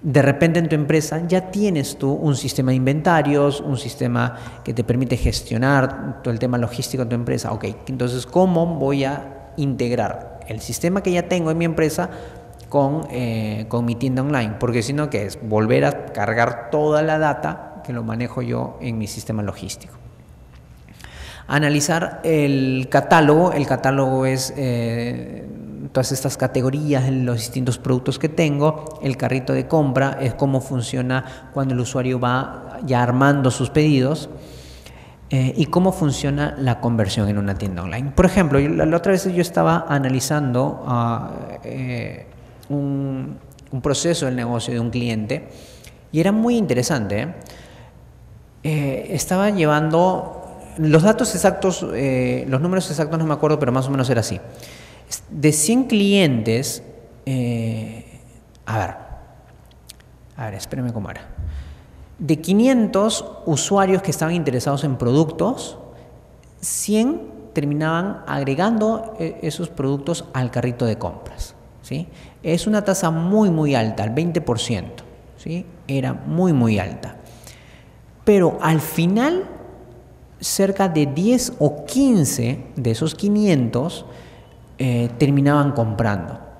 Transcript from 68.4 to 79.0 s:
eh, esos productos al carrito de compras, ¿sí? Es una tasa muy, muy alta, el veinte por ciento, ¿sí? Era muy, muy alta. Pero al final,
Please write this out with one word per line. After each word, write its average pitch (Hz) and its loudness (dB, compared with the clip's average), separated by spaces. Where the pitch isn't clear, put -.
eh, 160 -6
esos 165 -6
productos 139 -2
al 127 -2
carrito 120 -2
de 110 0
compras, - -8
¿sí? 165 -8
Es 170 0
una 214 2
tasa 180 2
muy, 185 4
muy 151 2
alta, 107 0
el 107 -2
veinte 160 0
por 117 0
ciento, 90 -6
¿sí? 170 -8
Era 131 -2
muy, 160 0
muy 117 4
alta. - -6
Pero 190 6
al 156 4
final, 240 2